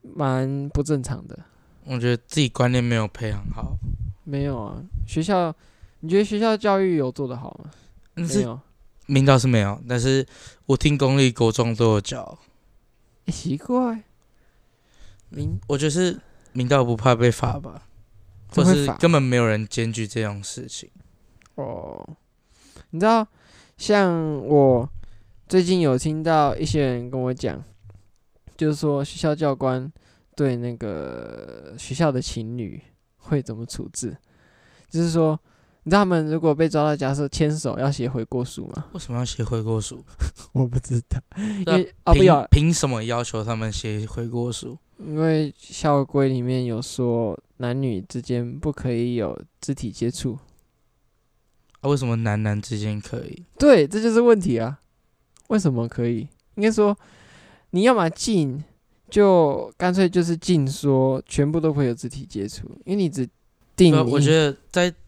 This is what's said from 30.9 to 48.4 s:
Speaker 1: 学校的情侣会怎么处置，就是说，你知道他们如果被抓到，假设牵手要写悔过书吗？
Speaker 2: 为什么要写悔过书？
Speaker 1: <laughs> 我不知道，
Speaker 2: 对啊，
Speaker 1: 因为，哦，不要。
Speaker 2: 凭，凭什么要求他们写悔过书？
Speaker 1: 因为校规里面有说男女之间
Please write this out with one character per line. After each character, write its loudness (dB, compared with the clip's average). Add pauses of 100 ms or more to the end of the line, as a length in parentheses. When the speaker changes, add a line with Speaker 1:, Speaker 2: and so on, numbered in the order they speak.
Speaker 1:
学 -12
校 2
的 -2
情 -10
侣 -10 (360)
会 -4
怎 -10
么 -12
处 -12
置， -10 (720)
就 -2
是 0
说， 2 (440)
你 -8
知 4
道 6
他 4
们 0
如 -2
果 2
被 2
抓 0
到， 0
假 -2
设 -2
牵 0
手 -4
要 0
写 -4
悔 -4
过 -4
书 -12
吗？ -12
Speaker 2:
为 -14
什 -12
么 -4
要 -2
写 -6
悔 -2
过 -2
书？ -12 (240)
Speaker 1:
<laughs> -14
我 2
不 -4
知 -2
道， -4 (160)
Speaker 2:
对 -4
啊， 2
Speaker 1:
因 2
为， -8 (120)
哦， 8
不 8
要。 6
Speaker 2:
凭， 8
凭 4
什 0
么 -4
要 -2
求 -6
他 -4
们 -4
写 -6
悔 -8
过 -4
书？ -10 (200)
Speaker 1:
因 -8
为 0
校 0
规 2
里 0
面 -2
有 -4
说 -2 (200)
男 -4
女 -2
之 -10
间 -4